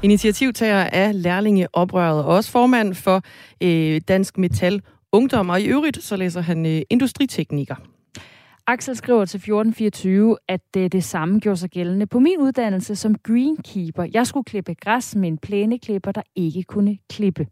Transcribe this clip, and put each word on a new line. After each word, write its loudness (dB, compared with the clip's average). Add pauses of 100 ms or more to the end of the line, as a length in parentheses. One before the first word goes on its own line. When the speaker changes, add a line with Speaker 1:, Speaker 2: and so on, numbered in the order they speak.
Speaker 1:
Initiativtager 2
af 0
Lærlingeoprøret, 0
og 2
også 0
formand 4
for, 0 (380)
øh, 2
Dansk 0
Metal 0 (300)
Ungdom, 2
og 0
i -2
øvrigt 0
så -6
læser -2
han, -2
øh, 0
industritekniker. -2 (920)
Speaker 2:
Axel -2
skriver 2
til -8
fjorten 0
fireogtyve, 2 (120)
at, -4 (160)
øh, 0
det 0
samme 0
gjorde 0
sig -6
gældende -2
på -2
min 4
uddannelse 0
som 0
greenkeeper. -2
Jeg 2
skulle -4
klippe -8
græs -4
med 0
en -4
plæneklipper, -4
der -6 (140)
ikke -4
kunne -2 (120)
klippe. -4